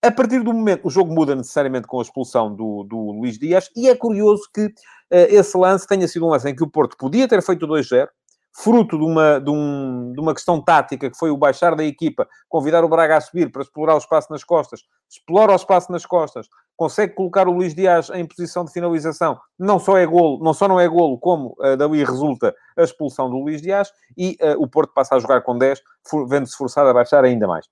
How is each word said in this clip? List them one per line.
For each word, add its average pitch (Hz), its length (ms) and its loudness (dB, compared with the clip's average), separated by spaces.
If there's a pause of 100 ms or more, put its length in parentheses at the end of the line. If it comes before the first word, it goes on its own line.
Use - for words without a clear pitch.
a 240 100 4
partir 247 300 0
do 226 120 -2
momento, 214 340 -2
o - 20 -2
jogo 165 240 0
muda 147 220 0
necessariamente 131 500 -4
com 127 140 -8
a - 20 -4
expulsão 117 540 -4
do, 104 280 -8
do 107 280 -10
Luís 110 260 -8
Dias, 165 380 -2
e 240 140 2
é 247 60 6
curioso 208 580 0
que, 214 200 -4 (380)
eh, 180 240 6
esse 196 220 4
lance 185 300 2
tenha 190 200 0
sido 165 180 -4
um 165 40 0
lance 143 200 0
em 135 60 -8
que 147 80 -2
o 151 60 -6
Porto - 280 -2
podia 190 300 0
ter 214 140 2
feito 175 260 -4
dois 151 200 -2
zero, 131 220 0 (420)
fruto 226 460 2
de 151 80 0
uma, 156 340 4
de 139 100 -6
um, 139 640 -4
de 131 60 -12
uma 156 140 -2
questão 165 280 -2
tática, 143 480 0
que - 80 -18
foi 165 120 -2
o 147 80 -2
baixar 151 380 0
da 156 80 -6
equipa, 151 440 -4 (200)
convidar 160 360 0
o 165 60 0
Braga 160 280 2
a 147 40 2
subir 156 300 -4
para 135 100 -12
explorar 156 320 -2
o 151 60 2
espaço 156 320 -2
nas 151 120 -14
costas, - 380 -4 (280)
explora 202 420 2
o 190 40 6
espaço 180 360 0
nas 175 140 -8
costas, 156 420 -4 (280)
consegue 175 380 -4
colocar 190 340 0
o 180 40 0
Luís 175 240 -2
Dias 175 340 2
em 180 160 -8
posição 175 400 -10
de 151 60 -18
finalização, 160 680 -4 (200)
não 190 220 0
só 190 180 2
é 180 80 4
golo, 160 380 2
não 160 100 2
só 202 140 0
não 185 120 4
é 175 80 4
golo, 160 320 0
como, 160 420 -2
eh, 135 140 2
dali 147 280 0
resulta 127 520 -2 (220)
a 170 60 4
expulsão 147 460 -4
do 127 80 -6
Luís 147 240 -8
Dias, 196 300 -4 (260)
e, 180 220 -4
eh, 151 180 2
o 143 100 -2
Porto 147 260 -2
passa 135 220 0
a 131 40 4
jogar 120 220 0
com 123 160 -4
dez, 135 240 0 (260)
for-, 147 200 -4
vendo-se 135 280 -4
forçado 139 340 0
a 127 40 4
baixar 123 300 4
ainda 120 240 2
mais. 82 240 -4